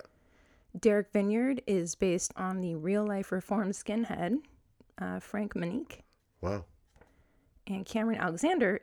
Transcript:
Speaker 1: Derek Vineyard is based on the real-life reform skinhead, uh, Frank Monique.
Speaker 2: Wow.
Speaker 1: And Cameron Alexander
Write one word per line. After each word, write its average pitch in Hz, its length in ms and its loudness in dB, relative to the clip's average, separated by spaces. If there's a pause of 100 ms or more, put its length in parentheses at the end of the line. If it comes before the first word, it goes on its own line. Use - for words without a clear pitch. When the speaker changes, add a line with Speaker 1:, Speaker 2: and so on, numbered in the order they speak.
(800)
Speaker 1:
Derek 208 320 4
Vineyard 226 560 2
is 175 280 0
based 180 420 0
on 185 240 -4
the 175 140 -2
real-life 196 580 -2
reform 190 380 0
skinhead, 220 680 -2 (600)
uh, 185 200 -4
Frank - 360 -6
Monique. 180 460 -6 (380)
Speaker 2:
Wow. 98 260 -4 (1000)
Speaker 1:
And 190 200 -6
Cameron 226 320 0
Alexander 208 640 2